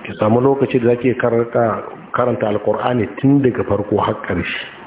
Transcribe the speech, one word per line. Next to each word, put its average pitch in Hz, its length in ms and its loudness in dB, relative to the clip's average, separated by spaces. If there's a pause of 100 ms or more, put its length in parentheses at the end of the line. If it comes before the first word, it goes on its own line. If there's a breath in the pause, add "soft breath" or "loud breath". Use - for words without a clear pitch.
Ki 98 160 -12
samu 110 200 4
lokaci 135 380 2
da 120 160 4
zaki 120 200 0
karanta, 117 680 0 (300)
karanta 113 360 0
Alkur'ani 107 600 0 (100)
tun 139 240 4
daga 104 220 0
farko 104 340 -2
har 104 240 0
ƙarshe. - 440 -6 (200)